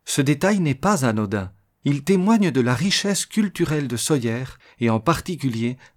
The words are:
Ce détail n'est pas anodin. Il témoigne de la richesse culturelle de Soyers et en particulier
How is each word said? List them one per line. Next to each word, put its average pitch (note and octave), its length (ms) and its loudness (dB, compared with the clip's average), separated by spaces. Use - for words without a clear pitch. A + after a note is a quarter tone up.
Ce - 180 -2
détail D3+ 380 2
n'est D3+ 160 0
pas F#3 300 0
anodin. G#2 460 -2
Il C#3+ 200 0
témoigne G3 480 2
de B2+ 100 2
la B2 140 2
richesse F#3+ 500 -2
culturelle D#3 640 -2
de A#2+ 100 -4
Soyers A#2+ 600 -2
et A#2 120 2
en A2 80 2
particulier B2 760 -2